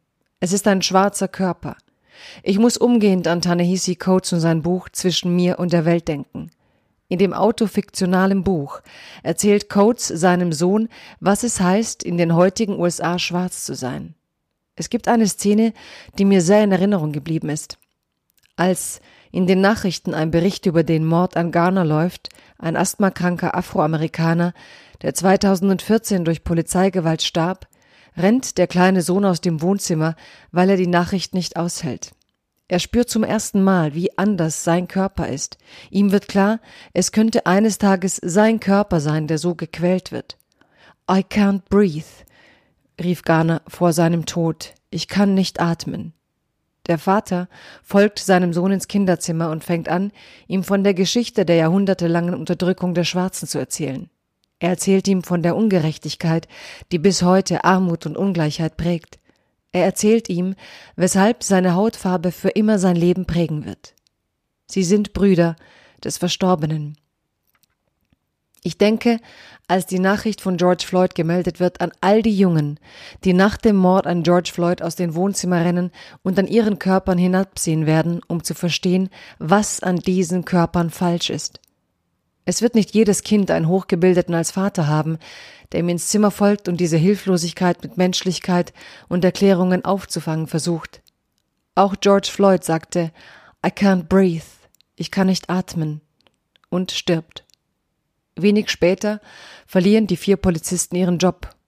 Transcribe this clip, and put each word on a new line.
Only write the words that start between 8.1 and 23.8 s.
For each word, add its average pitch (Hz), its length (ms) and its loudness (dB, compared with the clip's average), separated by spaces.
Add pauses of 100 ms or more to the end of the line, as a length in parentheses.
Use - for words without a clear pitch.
Buch 160 380 -4 (420)
erzählt 202 460 0
Coates 208 380 2
seinem 180 440 2
Sohn, 185 380 0 (320)
was 196 220 0
es 233 180 -4
heißt, 190 440 0
in 175 120 -4
den 170 180 2
heutigen 190 440 2
U 170 80 0
S - 160 -4
A 175 160 -2
schwarz 175 480 -6
zu 143 80 -10
sein. 139 400 -10 (600)
Es 165 120 -10
gibt - 200 -4
eine 226 200 2
Szene, 214 460 0 (440)
die 196 60 2
mir 196 160 6
sehr 202 240 4
in 202 80 2
Erinnerung 180 400 0
geblieben 151 380 -4
ist. - 260 -8 (800)
Als - 460 -2 (300)
in 180 160 -2
den 190 160 2
Nachrichten 196 500 -2
ein 156 180 -2
Bericht 170 360 0
über 165 180 2
den 160 220 0
Mord 170 320 0
an 170 140 -2
Garner 175 340 2
läuft, 156 420 -2 (300)
ein 160 180 -6
asthmakranker 180 800 -2
Afroamerikaner, 165 960 -2 (480)